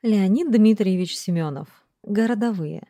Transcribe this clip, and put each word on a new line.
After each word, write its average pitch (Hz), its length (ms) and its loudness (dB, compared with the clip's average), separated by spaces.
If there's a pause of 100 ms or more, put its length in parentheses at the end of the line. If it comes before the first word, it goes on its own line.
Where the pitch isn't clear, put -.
Леонид 220 480 2
Дмитриевич 208 640 2
Семенов. 156 520 -6 (340)
Городовые. 208 880 -4